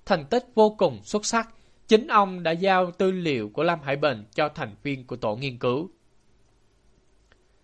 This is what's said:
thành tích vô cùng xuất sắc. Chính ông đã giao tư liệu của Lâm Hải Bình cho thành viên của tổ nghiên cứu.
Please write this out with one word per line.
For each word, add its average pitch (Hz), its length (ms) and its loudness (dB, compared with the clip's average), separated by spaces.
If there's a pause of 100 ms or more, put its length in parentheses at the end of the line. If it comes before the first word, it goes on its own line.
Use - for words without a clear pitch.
thành 165 200 0
tích 247 200 -2 (100)
vô 214 220 4
cùng 139 260 0
xuất 208 220 -6
sắc. 233 240 -2 (380)
Chính 220 200 6
ông 196 360 2
đã 165 80 0
giao 185 400 2
tư 190 200 0
liệu 147 380 -2
của 143 140 -2
Lâm 165 180 0
Hải 139 140 -4
Bình 139 300 -2 (100)
cho 151 140 0
thành 127 340 -10
viên 135 240 -6
của 127 80 -10
tổ 113 200 -4
nghiên 123 240 -8
cứu. 135 300 -2 (1700)